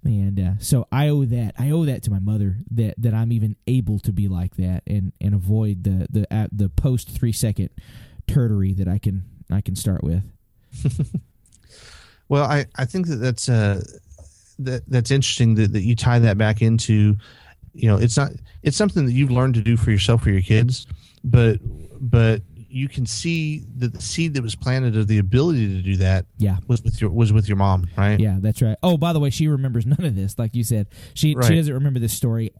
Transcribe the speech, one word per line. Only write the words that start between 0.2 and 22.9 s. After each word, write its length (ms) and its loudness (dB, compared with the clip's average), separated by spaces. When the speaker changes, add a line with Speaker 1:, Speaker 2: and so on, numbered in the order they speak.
Speaker 1:
uh, 220 0
so 320 0
I 160 0
owe 180 0
that, 320 -4
I 140 -2
owe 140 0
that 180 -4
to 80 -2
my 80 -2
mother, 380 -2
that, 260 -2
that 160 0
I'm 180 0
even 240 -2
able 320 0
to 120 -4
be 160 0
like 300 -4
that 280 -2
and, 360 -4
and 120 0
avoid 520 0
the, 260 0
the, 240 0
uh, 160 -2
the 160 0
post 420 -2
three 220 -2
second 380 -2
turtery 480 2
that 140 -2
I 100 0
can, 240 -4
I 120 0
can 160 -4
start 260 -4
with. 200 0
Speaker 2:
<laughs> 380 -2
Well, 160 2
I, 220 0
I 100 -4
think 220 -4
that 100 -2
that's, 320 -2
uh... 320 2
That, 300 -6
that's 220 2
interesting 440 2
that, 180 2
that 100 0
you 120 2
tie 240 2
that 180 4
back 240 2
into, 540 4
you 140 0
know, 100 6
it's 200 2
not, 140 0
it's 140 0
something 280 2
that 60 2
you've 200 2
learned 240 2
to 60 2
do 160 2
for 140 2
yourself, 320 2
for 80 2
your 100 2
kids, 460 2
but, 360 4
but 400 2
you 220 -6
can 160 -6